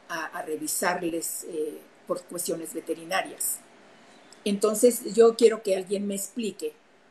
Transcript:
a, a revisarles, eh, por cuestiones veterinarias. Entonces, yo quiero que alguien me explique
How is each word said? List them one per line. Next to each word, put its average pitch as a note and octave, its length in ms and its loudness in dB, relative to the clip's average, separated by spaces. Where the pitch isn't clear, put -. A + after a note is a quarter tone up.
a, E3 180 -6
a F3 160 -8
revisarles, E3 1080 -2
eh, D3+ 300 -6
por F3 160 -4
cuestiones E3 500 -6
veterinarias. E3 840 -6
Entonces, G#3+ 580 4
yo A3+ 220 8
quiero A3 260 6
que F#3+ 140 2
alguien G3 300 -4
me G3+ 80 -4
explique G3 580 -6